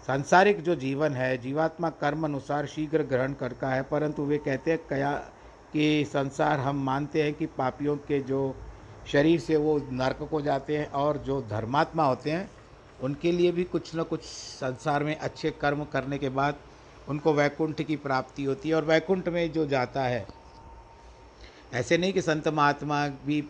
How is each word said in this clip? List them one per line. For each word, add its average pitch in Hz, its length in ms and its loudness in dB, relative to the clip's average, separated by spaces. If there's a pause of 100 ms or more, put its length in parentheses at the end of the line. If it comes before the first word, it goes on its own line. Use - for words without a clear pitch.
सांसारिक 175 560 6
जो 170 120 2
जीवन 139 380 0
है, 131 240 0
जीवात्मा 156 520 -2
कर्म 151 340 -2
अनुसार 147 420 -2
शीघ्र 151 380 -2
ग्रहण 131 300 0
करता 135 360 -4
है, 131 120 0
परंतु 147 420 -2
वे 143 140 2
कहते 143 340 0
हैं 160 180 -2
कया-, 139 440 -2 (400)
कि 151 320 4
संसार, 147 540 0
हम 139 160 0
मानते 143 480 0
हैं 147 100 0
कि 156 120 -4
पापियों 143 520 -2
के 143 220 -2
जो 135 360 -2 (520)
शरीर 156 320 6
से 156 160 0
वो 151 220 4 (140)
नरक 131 400 -2
को 156 100 -2
जाते 143 360 0
हैं 147 140 -4
और 143 260 0
जो 131 240 -2
धर्मात्मा 123 600 0
होते 139 280 0
हैं 180 200 -4 (500)
उनके 143 300 0
लिए 175 200 4
भी 175 120 0
कुछ 170 320 -4
ना 165 80 0
कुछ 160 200 -4
संसार 143 800 -4
में 151 140 -2
अच्छे - 340 -4
कर्म 147 340 0
करने 139 320 -4
के 139 120 -2
बाद 139 260 0 (540)
उनको 151 240 2
वैकुंठ 147 480 2
की 147 140 0
प्राप्ति 139 480 -2
होती 135 260 -2
है। 160 60 4
और 156 100 2
वैकुंठ 160 420 2
में 170 240 0
जो 156 160 0
जाता 135 360 0
है, 123 240 0 (1500)
ऐसे 127 240 2
नहीं 185 160 2
कि 185 80 2
संत 156 260 0
महात्मा 147 600 2
भी 139 420 -2